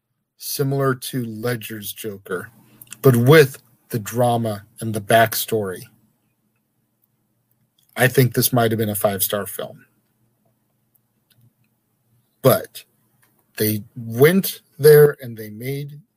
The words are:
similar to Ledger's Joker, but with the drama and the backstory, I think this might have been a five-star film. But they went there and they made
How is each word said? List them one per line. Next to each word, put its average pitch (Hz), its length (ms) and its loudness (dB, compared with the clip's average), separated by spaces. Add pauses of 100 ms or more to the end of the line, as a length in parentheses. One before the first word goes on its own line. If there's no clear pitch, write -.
(360)
similar 139 580 -4
to 131 300 -8
Ledger's 110 680 -8
Joker, 98 580 -12 (500)
but 131 160 6
with 135 460 6 (260)
the 123 100 -8
drama 113 680 -2 (140)
and 113 120 -6
the 107 80 -8
backstory, 107 840 0 (2000)
I 127 120 2
think 127 260 2
this - 180 0
might 117 200 2
have 110 60 -2
been 107 120 -4
a 101 60 -6
five-star 101 500 -4
film. - 400 -14 (2500)
But 92 420 0 (720)
they 107 280 -2 (120)
went 127 640 0 (160)
there 147 440 8
and 120 160 -14
they 110 100 -14
made 139 520 -12 (160)